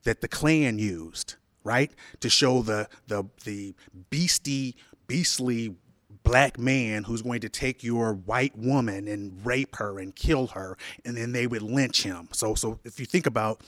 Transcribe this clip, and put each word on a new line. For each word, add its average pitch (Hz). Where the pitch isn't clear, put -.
that 113
the 117
Klan 147
used, 82
right, 127
to 117
show 127
the, 107
the, 101
the 101
beastie, 139
beastly 120
black 123
man 117
who's 113
going 120
to 110
take -
your 117
white 110
woman 110
and 101
rape 127
her 101
and 95
kill 139
her, 95
and 120
then 117
they 123
would 113
lynch 123
him. 98
So, 110
so 110
if -
you 127
think 175
about 110